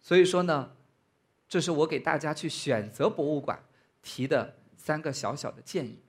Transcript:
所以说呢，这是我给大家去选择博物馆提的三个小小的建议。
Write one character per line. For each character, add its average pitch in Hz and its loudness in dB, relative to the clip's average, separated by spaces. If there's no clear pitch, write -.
所 180 4
以 180 10
说 180 2
呢， 147 0
这 180 0
是 170 -2
我 156 4
给 151 -2
大 156 0
家 151 -2
去 156 -6
选 110 -2
择 147 2
博 170 -2
物 151 0
馆 - -4
提 - -6
的 127 0
三 151 -4
个 151 -4
小 110 -4
小 139 -8
的 120 -16
建 156 -6
议。 113 -14